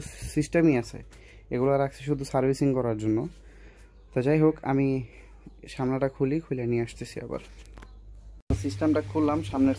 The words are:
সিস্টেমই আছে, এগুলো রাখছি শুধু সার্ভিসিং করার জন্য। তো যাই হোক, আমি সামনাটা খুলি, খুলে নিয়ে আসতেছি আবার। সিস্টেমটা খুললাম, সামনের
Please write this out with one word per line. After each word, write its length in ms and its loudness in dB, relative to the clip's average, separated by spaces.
সিস্টেমই 440 4
আছে, 260 -6
এগুলো 280 2
রাখছি 260 -2
শুধু 220 -2
সার্ভিসিং 480 2
করার 240 0
জন্য। 300 0
তো 80 0
যাই 180 4
হোক, 220 6
আমি 420 0
সামনাটা 420 -2
খুলি, 300 -2
খুলে 260 -6
নিয়ে 180 0
আসতেছি 420 -10
আবার। 140 -6
সিস্টেমটা 400 0
খুললাম, 420 0
সামনের 360 2